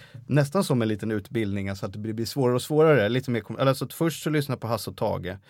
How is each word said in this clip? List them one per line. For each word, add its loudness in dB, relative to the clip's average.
nästan 2
som 2
en 2
liten -2
utbildning, -4
alltså -6
att -12
det -12
blir, -6
blir -4
svårare 2
och 0
svårare, 4
lite 0
mer 0
kom-, -10
eller 2
alltså 0
att -8
först -2
så -4
lyssna 0
på -8
Hasse -4
och -12
Tage. -2